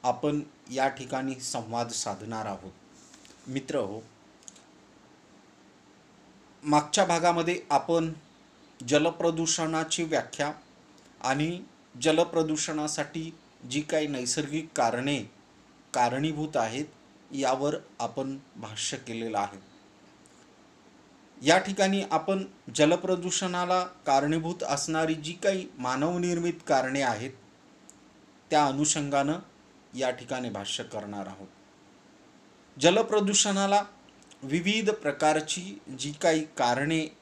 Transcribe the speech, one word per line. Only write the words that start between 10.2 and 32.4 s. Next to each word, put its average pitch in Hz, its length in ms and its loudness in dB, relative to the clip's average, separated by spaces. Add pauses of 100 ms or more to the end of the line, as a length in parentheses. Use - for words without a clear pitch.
आणि 156 420 0 (380)
जलप्रदूषणासाठी 156 1400 0 (320)
जी 143 120 -2
काही 156 260 0
नैसर्गिक 143 680 -4
कारणे 127 440 0 (760)
कारणीभूत 147 640 0
आहेत 120 280 -2 (460)
यावर 135 440 0 (240)
आपण 131 380 -4 (180)
भाष्य 107 420 -8
केलेलं 113 420 -6
आहे. 101 380 -8 (1600)
या 156 160 6
ठिकाणी 196 440 2 (100)
आपण 190 320 0 (320)
जलप्रदूषणाला 180 1080 2
कारणीभूत 160 800 0
असणारी 160 520 0
जी 156 180 -8
काही 190 340 -2 (100)
मानवनिर्मित 170 760 0 (140)
कारणे 135 340 2
आहेत 120 300 -2 (1160)
त्या 151 160 6
अनुषंगानं 143 760 2 (560)
या 127 140 0
ठिकाणी 123 400 -6
भाष्य 101 340 -6
करणार 101 440 -8
आहोत. 95 200 -16 (1300)